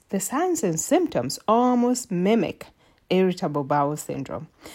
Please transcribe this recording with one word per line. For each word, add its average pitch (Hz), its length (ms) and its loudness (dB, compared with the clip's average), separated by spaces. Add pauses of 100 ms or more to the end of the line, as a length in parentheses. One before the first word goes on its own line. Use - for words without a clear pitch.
(100)
the 196 100 -2
signs 330 420 -2
and 160 160 0
symptoms 170 600 0 (100)
almost 240 600 2
mimic 185 560 0 (440)
irritable 180 540 0
bowel 143 320 0
syndrome. 139 500 -8 (280)